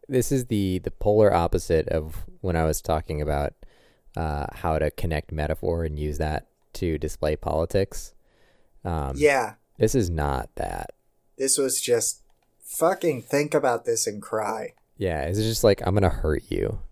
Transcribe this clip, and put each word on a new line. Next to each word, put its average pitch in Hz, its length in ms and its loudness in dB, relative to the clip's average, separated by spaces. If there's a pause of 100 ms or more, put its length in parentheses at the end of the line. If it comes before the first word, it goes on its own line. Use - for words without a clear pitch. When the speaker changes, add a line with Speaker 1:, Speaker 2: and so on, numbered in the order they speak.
Speaker 1:
this 127 220 2
is 127 160 0
the, 95 320 0
the - 140 -6
polar 104 420 4
opposite 85 540 2
of 78 360 -4 (160)
when 92 140 -2
I 82 100 2
was 78 160 0
talking 78 400 -2
about, 73 340 -2 (600)
uh, 76 360 -4
how 80 260 -2
to 76 140 0
connect 80 400 -4
metaphor 80 520 -2
and 76 140 -4
use 76 200 -4
that 76 280 -2 (280)
to 82 220 -2
display 76 380 -2
politics. 82 800 -2 (680)
Um, 73 320 -4
Speaker 2:
Yeah. 139 380 2 (240)
Speaker 1:
this 110 180 2
is 104 120 2
not 71 460 -2
that. 50 360 -6 (460)
Speaker 2:
This 135 220 0
was 135 220 0
just - 420 0 (380)
fucking 160 640 0
think 147 300 0
about 131 320 2
this 117 220 0
and 104 160 -8
cry. 107 520 -4 (240)
Speaker 1:
Yeah, 82 240 -2
it's 87 160 -2
just 110 260 0
like, 101 200 6
"I'm 95 100 0
gonna 98 160 8
hurt - 380 0
you." 50 300 -2 (140)